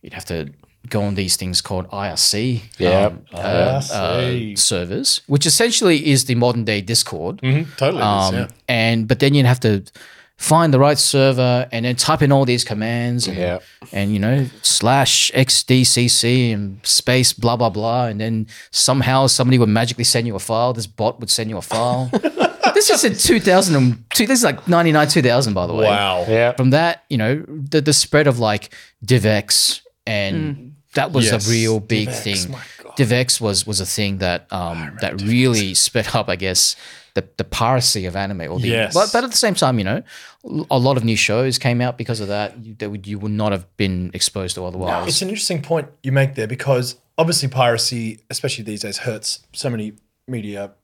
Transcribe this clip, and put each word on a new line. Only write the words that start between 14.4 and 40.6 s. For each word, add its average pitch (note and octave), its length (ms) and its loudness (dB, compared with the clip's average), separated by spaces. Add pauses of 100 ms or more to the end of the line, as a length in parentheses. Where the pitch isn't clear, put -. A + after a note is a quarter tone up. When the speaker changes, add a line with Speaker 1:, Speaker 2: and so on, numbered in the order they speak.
Speaker 1:
slash - 720 2
X - 300 2
D B2+ 180 4
C B2 260 2
C A#2+ 440 2
and G2+ 320 -6
space - 480 2
blah, A#2 240 0
blah, A2+ 140 2
blah. A2+ 360 -2
And G#2+ 140 -6
then A2 260 -2 (240)
somehow C3 580 2
somebody B2+ 300 4
would A#2 120 6
magically A#2 340 0
send A#2 220 0
you G#2+ 100 -6
a G2 40 -6
file. A#2 320 0
This A2 140 -6
bot - 340 -2
would A#2+ 100 -8
send A2 200 -2
you G#2+ 60 -6
a F2 60 -8
file. B2 540 -2
Speaker 3:
<laughs> G3 40 0 (540)
Speaker 1:
This G4+ 160 4
is - 140 2
in - 120 0
two - 240 2
thousand F#3 360 4
and B2 340 2
two. - 160 0
This B3+ 140 2
is, - 40 2
like, - 240 -2
ninety-nine, D#3+ 400 4
two D3 140 2
thousand, A#2+ 320 2
by F2+ 120 0
the E2+ 60 -4
way. G#2+ 140 2
Speaker 3:
Wow. G2 420 2
Speaker 2:
Yeah. A#2 240 4
Speaker 1:
From C3 180 2
that, E3 380 2
you C#3 80 -4
know, B2 260 0 (280)
the, D#3 100 4
the D3 140 2
spread D3+ 320 2
of, A#2+ 120 2
like, G#2+ 360 -2 (280)
DivX, G#2+ 800 2 (260)
and A#2 500 -2
Speaker 4:
Mm. B2+ 140 -18 (240)
Speaker 1:
that D3 180 -2
was B2 140 2
Speaker 3:
Yes. G#2+ 200 0
Speaker 1:
a A2+ 40 0
real A2 300 2
big G#2+ 280 -2
Speaker 3:
DivX, A#2 140 -8
Speaker 1:
thing. F#2+ 300 -4
Speaker 3:
my - 100 -14 (200)
God. - 140 -16
Speaker 1:
DivX B2 440 0
was, G2+ 260 -2
was G2+ 140 -4
a F#2 60 -6
thing G2 320 -4
that, F2 320 -2
um, F#2+ 100 -6
Speaker 3:
I F2 120 -6
remember E2 280 -12
Speaker 1:
that G#2 160 -4
Speaker 3:
DivX. G2+ 120 -4
Speaker 1:
really A2+ 460 2
sped - 400 0
up, A2 140 -2
I F#2 80 -2
guess, F#2 400 -2 (380)
the, F#2+ 100 -2 (140)
the - 60 -4
piracy A#2+ 600 -2
of F2 80 -8
anime. G2 280 -6
Or E2 180 -6
the, A#2 80 -2
Speaker 3:
Yes. A2+ 260 -2
Speaker 1:
but, G#3 180 2
but A#3 120 0
at B3+ 60 -6
the - 60 -4
same G#3 180 2
time, C3 240 0
you G2+ 60 0
know, A#2+ 180 -4 (420)
l-, - 260 -8